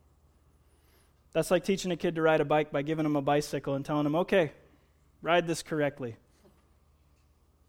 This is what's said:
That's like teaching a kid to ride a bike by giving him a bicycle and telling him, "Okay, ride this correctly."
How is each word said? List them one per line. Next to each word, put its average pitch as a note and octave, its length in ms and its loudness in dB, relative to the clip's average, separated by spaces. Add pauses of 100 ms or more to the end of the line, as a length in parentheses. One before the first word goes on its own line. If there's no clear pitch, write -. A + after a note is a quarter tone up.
(1300)
That's E3 200 -2
like F3 120 2
teaching F#3 280 -2
a E3 60 -2
kid E3+ 180 -2
to E3 60 -4
ride D#3 200 4
a D3 40 0
bike D3+ 260 0
by C#3+ 100 -2
giving D#3 240 -2
him D3+ 100 0
a D3 60 0
bicycle C#3+ 520 0
and C#3 120 -4
telling D3 200 -2
him, D3 100 0
"Okay, F#3 360 2 (720)
ride E3+ 260 2
this E3 160 -4
correctly." C#3+ 520 -4 (1500)